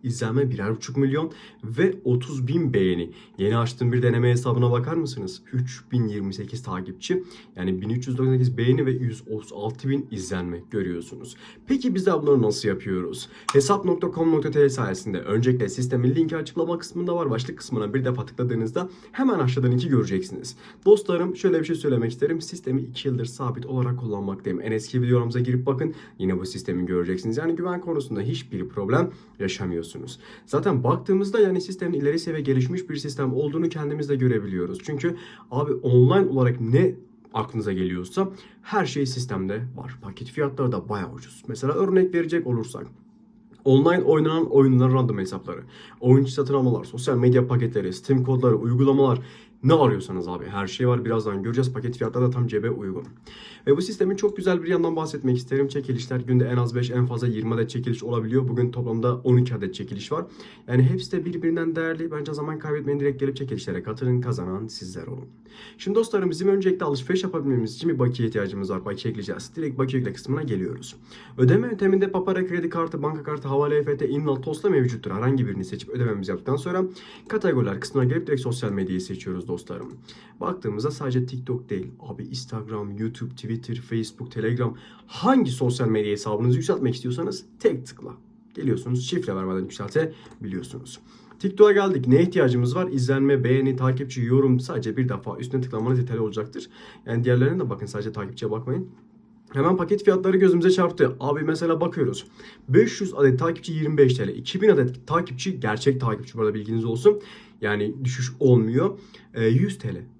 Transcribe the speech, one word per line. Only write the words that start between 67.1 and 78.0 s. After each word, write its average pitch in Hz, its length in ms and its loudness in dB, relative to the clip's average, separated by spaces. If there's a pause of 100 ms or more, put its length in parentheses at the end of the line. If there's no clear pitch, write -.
yapabilmemiz 139 520 0
için 165 160 -2
bir 135 80 0
bakiye 123 300 2
ihtiyacımız 98 420 -4
var. 92 140 -4
Bakiye 104 280 -6
ekleyeceğiz. 104 440 -10
Direkt 143 220 -6
bakiye 131 240 0
ekle - 100 -4
kısmına 147 300 -4
geliyoruz. 95 540 -6 (420)
Ödeme 180 280 6
yönteminde 196 440 2
Papara 185 360 0
kredi 175 220 -4
kartı, 165 340 -4
banka 151 200 -4
kartı, 139 260 -6
havale, 147 280 2
E 147 60 2
F 113 140 -2
T, 110 120 -2
imla, 139 320 0
tosla 160 300 -2
mevcuttur. 127 400 2
Herhangi 120 360 2
birini 95 180 -4
seçip - 260 -10
ödememizi 104 400 -2
yaptıktan 131 260 -2
sonra 185 280 -2 (440)
kategoriler 135 520 0
kısmına 135 240 0